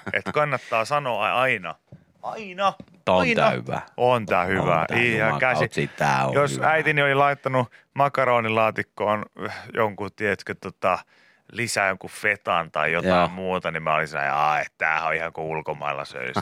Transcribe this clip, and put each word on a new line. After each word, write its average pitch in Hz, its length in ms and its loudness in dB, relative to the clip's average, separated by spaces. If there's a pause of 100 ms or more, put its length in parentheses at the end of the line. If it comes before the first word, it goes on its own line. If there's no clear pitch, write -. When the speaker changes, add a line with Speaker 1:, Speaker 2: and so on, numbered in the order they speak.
Speaker 1:
<laughs> - 100 -6
Speaker 2:
että - 180 -4
kannattaa 127 540 0
sanoa 120 420 -2
a-, 95 140 2
aina, 101 340 -2 (460)
aina, 196 520 -4 (340)
Speaker 1:
On 92 140 4
Speaker 2:
aina. 240 200 2
Speaker 1:
tää - 100 4
hyvä. 64 300 -6 (160)
Speaker 2:
On 120 280 2
tää 92 160 2
Speaker 1:
On 87 60 0
Speaker 2:
hyvä. 90 400 2
Speaker 1:
tää - 100 -2
Speaker 2:
Ihan 117 420 2
käsi-, 127 240 2
Speaker 1:
jumakausi, - 340 -2
tää 135 280 2
on 131 80 -2
Speaker 2:
jos 139 220 2
Speaker 1:
hyvä. 135 160 2
Speaker 2:
äitini 151 300 2
oli 139 140 2
laittanut 135 560 2 (220)
makaronilaatikkoon 110 1300 2 (480)
jonkun, 101 420 -2
tiedätkö, 101 460 -2
tota, 92 380 0 (520)
lisää 104 360 0
jonkun 92 220 -4
fetan 95 640 -2
tai 78 200 0
jotain 87 280 2
Speaker 1:
Joo. 87 80 4
Speaker 2:
muuta, 92 440 -4
niin 80 120 -6
mä 78 120 2
olin 78 120 0
sellainen, 71 280 -4
"Aa, 73 240 2
et 71 180 -8
tämähän 80 300 -2
on 80 80 0
ihan 82 180 -6
kuin 80 140 -8
ulkomailla 73 580 -6
söisi. 64 360 -6